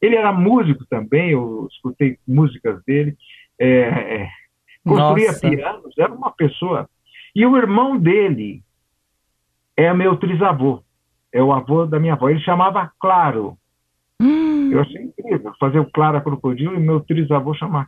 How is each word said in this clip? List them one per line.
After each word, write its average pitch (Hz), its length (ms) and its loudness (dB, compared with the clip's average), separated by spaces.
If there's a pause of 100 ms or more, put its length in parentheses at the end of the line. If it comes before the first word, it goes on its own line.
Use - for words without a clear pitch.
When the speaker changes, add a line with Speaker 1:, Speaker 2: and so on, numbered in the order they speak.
Speaker 1:
Ele 226 140 2
era 208 180 2
músico 185 560 2
também, 135 420 -2
eu 113 400 -2
escutei 127 460 -4 (100)
músicas 123 580 0
dele, 147 300 -2 (440)
é, 127 100 2
é, 117 580 0 (580)
construía 151 420 4
Speaker 2:
Nossa. 165 220 -2
Speaker 1:
pianos, 156 480 -4
era 165 140 2
uma 240 200 -8
pessoa. 165 580 -4 (460)
E 214 100 4
o 254 100 4
irmão 247 420 2
dele 170 680 0 (1120)
é 170 160 4
meu 180 240 2
trisavô, 170 640 -2 (500)
é 123 100 0
o 139 120 4
avô 139 320 0
da 156 140 -2
minha 160 140 0
avó, 135 160 0
ele 156 100 0
chamava 180 600 -2
Claro. 147 580 0 (640)
Speaker 2:
Hum. 302 500 2
Speaker 1:
Eu 262 100 2
achei - 220 -6
incrível, 170 560 -8
fazer 139 200 0
o 147 120 0
Clara 151 280 0
Crocodilo 139 560 -4
e 175 40 -2
meu 156 200 0
trisavô 151 540 -2
chamar 151 340 -6